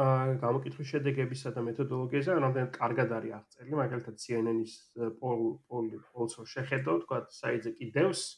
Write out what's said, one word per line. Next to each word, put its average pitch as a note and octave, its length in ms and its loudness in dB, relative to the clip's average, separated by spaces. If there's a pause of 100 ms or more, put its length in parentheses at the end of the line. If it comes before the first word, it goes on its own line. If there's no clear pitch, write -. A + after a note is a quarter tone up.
ა, - 20 6 (360)
გამოკითხვის C3 480 0
შედეგებისა C3 640 0
და A#2+ 140 -4
მეთოდოლოგიაზე, B2+ 640 0 (140)
რამდენად C3 280 2
კარგად A#2+ 400 2
არის A2 240 -4
აღწერილი, B2 400 -8
მაგალითად, A#2+ 400 -2
C - 80 -12 (140)
N A2+ 100 2
N-ის, A2+ 240 0 (240)
ა, A2+ 140 -2 (100)
პოლ-, A#2+ 380 0 (100)
პოლ-, A2+ 400 -4
პოლს A#2 300 -4
რო A2+ 100 -12
შეხედო, C3+ 480 -2
ვთქვათ, C3+ 320 -2
საიტზე A#2 480 -4
კიდევს D3 440 2 (160)